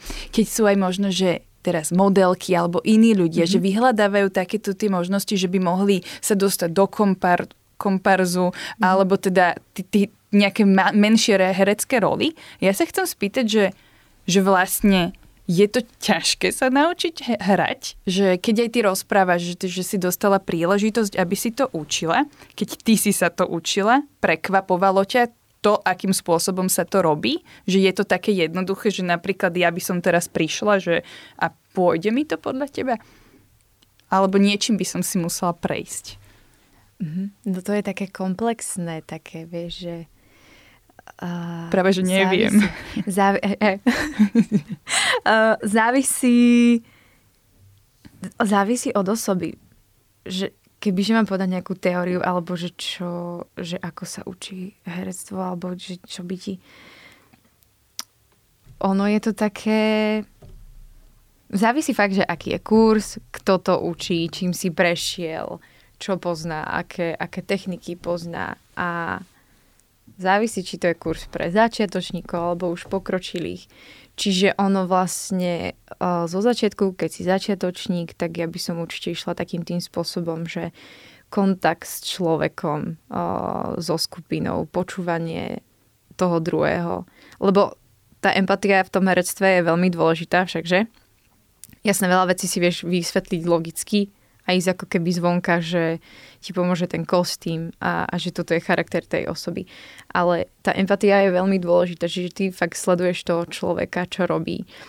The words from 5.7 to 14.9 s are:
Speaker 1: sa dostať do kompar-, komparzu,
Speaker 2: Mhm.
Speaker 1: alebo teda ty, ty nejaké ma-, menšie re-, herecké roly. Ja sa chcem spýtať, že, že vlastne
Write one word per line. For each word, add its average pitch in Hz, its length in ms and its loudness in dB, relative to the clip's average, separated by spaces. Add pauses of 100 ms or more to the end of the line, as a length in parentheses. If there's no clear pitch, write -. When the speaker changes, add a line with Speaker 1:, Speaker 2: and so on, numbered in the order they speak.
Speaker 1:
sa - 160 0
dostať 190 340 0
do 180 180 4
kompar-, 185 600 2 (320)
komparzu, 185 720 2
Speaker 2:
Mhm. - 320 -8
Speaker 1:
alebo 190 340 4
teda 185 380 2 (160)
ty, - 120 -10
ty - 180 0 (280)
nejaké 202 380 4
ma-, 190 260 6
menšie 214 440 4
re-, 185 180 4
herecké 196 460 2
roly. 247 340 0 (240)
Ja 190 140 2
sa 339 120 0
chcem 370 220 -2
spýtať, 208 400 -4
že, 208 180 2 (600)
že 190 180 2
vlastne 190 720 2 (300)